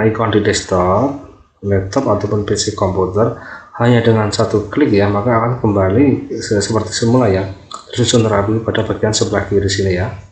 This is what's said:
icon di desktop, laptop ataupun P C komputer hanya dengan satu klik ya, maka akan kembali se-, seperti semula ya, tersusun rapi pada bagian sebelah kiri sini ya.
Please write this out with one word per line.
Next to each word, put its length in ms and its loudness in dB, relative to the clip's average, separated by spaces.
icon 240 -2
di 80 4
desktop, 800 0
laptop 440 -2
ataupun 280 -2
P 80 0
C 200 -2
komputer 600 0
hanya 240 4
dengan 280 2
satu 400 -2
klik 240 2
ya, 160 2
maka 280 0
akan 140 0
kembali 760 2
se-, 240 0
seperti 320 -2
semula 360 2
ya, 160 0
tersusun 360 2
rapi 360 0
pada 240 -2
bagian 280 -2
sebelah 320 -2
kiri 240 0
sini 280 -2
ya. 120 -4